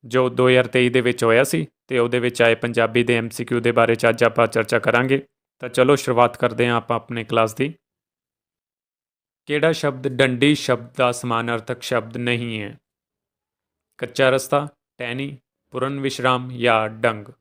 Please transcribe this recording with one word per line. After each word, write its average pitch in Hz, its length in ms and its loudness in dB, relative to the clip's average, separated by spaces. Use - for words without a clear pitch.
ਜੋ 127 240 2
ਦੋ 123 200 2
ਹਜ਼ਾਰ 127 180 6
ਤੇਈ 123 220 2
ਦੇ 123 120 2
ਵਿੱਚ 120 240 -2
ਹੋਇਆ 117 200 4
ਸੀ 156 220 -2
ਤੇ 131 120 -2
ਉਹਦੇ 120 200 0
ਵਿੱਚ 120 240 -2
ਆਏ 117 120 6
ਪੰਜਾਬੀ 117 500 0
ਦੇ 120 120 2
ਐਮ 117 120 -4
ਸੀ 113 160 -10
ਕਿਊ 120 160 -2
ਦੇ 117 120 0
ਬਾਰੇ 117 220 4
'ਚ 117 140 0
ਅੱਜ 117 160 2
ਆਪਾਂ 117 220 2
ਚਰਚਾ 113 320 -2
ਕਰਾਂਗੇ। 127 480 0
ਤਾਂ 127 100 -12
ਚਲੋ 131 280 2
ਸ਼ੁਰੂਆਤ 120 400 0
ਕਰਦੇ 120 320 0
ਹਾਂ 120 80 0
ਆਪਾਂ 113 200 -2
ਆਪਣੀ 113 280 -8
ਕਲਾਸ 113 300 0
ਦੀ। 143 200 -4
ਕਿਹੜਾ 151 260 2
ਸ਼ਬਦ 143 360 -4
ਡੰਡੀ 131 460 2
ਸ਼ਬਦ 120 420 -2
ਦਾ 123 160 2
ਸਮਾਨਾਰਥਕ 120 720 -4
ਸ਼ਬਦ 113 340 -4
ਨਹੀਂ 120 460 -4
ਹੈ? - 160 -14
ਕੱਚਾ 131 320 0
ਰਸਤਾ, 143 380 -2
ਟਹਿਣੀ, 131 400 -8
ਪੁਰਨ 135 300 -6
ਵਿਸ਼ਰਾਮ 127 580 -2
ਜਾਂ 113 300 2
ਡੰਗ। 110 380 -4